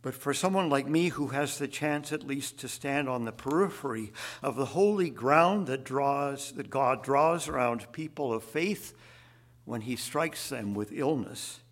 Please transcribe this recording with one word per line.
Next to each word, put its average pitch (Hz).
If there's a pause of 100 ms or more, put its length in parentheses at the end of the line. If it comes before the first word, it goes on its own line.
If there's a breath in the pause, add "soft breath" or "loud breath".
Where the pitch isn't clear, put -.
But 127
for -
someone 185
like 139
me 165
who 147
has 139
the 143
chance 147
at 151
least 139
to 131
stand 139
on 127
the 113
periphery 135 (300 loud breath)
of 139
the 127
holy 185
ground 160
that 131
draws, 139
that -
God 131
draws 151
around 120
people 156
of 113
faith 180 (680 loud breath)
when 117
he 117
strikes -
them 104
with 104
illness 131 (120)